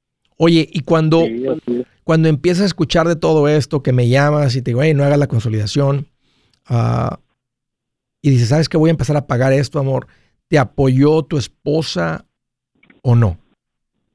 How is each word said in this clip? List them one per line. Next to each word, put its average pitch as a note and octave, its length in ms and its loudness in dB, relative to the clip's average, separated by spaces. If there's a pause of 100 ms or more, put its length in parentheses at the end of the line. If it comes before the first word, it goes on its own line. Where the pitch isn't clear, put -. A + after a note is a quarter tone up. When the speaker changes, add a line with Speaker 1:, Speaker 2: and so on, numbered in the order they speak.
(380)
Speaker 1:
Oye, E3 340 2
y F3 100 -6
cuando, D#3+ 440 0
Speaker 2:
Sí, B3 200 -6
así - 360 -4
es. B3 60 -14 (180)
Speaker 1:
cuando D#3+ 240 2
empiezas F3 340 0
a G#3 40 0
escuchar E3 400 -2
de E3+ 100 0
todo D#3 320 2
esto, D3+ 340 -2
que C#3 80 0
me B2 160 2
llamas C#3+ 480 2
y C3 60 -4
te B2+ 100 -4
digo, A#2+ 100 -2
"Hey, D#3 120 2
no C#3+ 100 2
hagas C#3+ 160 2
la C#3+ 80 2
consolidación", A#2+ 800 -2 (580)
ah, A#2+ 540 -2 (1040)
y C#3+ 100 2
dices, A#2+ 180 2
"¿Sabes D3+ 180 2
qué? - 100 -4
Voy D#3 120 2
a - 20 2
empezar D3 240 -2
a C#3+ 120 -4
pagar C3 260 0
esto, C#3+ 260 -2
amor", C3+ 280 -4 (400)
¿te D#3 100 2
apoyó C#3 680 2
tu D#3 140 -6
esposa D#3+ 880 -6 (760)
o A#2+ 120 2
no? G#2+ 220 2 (760)